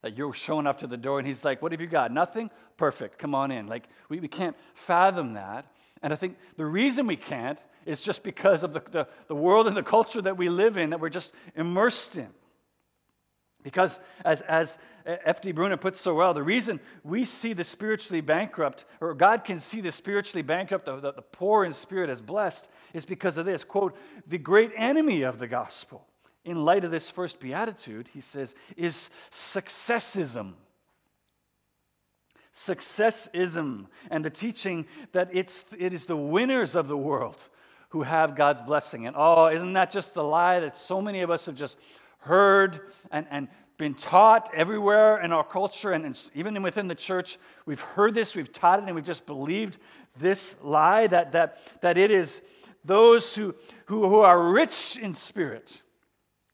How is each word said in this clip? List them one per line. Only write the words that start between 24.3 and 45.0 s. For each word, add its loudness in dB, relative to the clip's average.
great 4
enemy 0
of -2
the -8
gospel, -10
in -6
light 4
of -6
this -6
first -10
beatitude," -10
he -20
says, -12
"is -6
successism." -6
Successism -4
and -4
the -6
teaching -8
that 0
it's, -6
it -4
is -12
the -4
winners 0
of 0
the -6
world -6
who -6
have 0
God's 2
blessing. -4
And -10
oh, 8
isn't -2
that 2
just -6
the -2
lie 4
that -6
so -6
many -6
of -2
us -2
have -12
just -10
heard 4
and, -6
and -8
been -4
taught 6
everywhere 4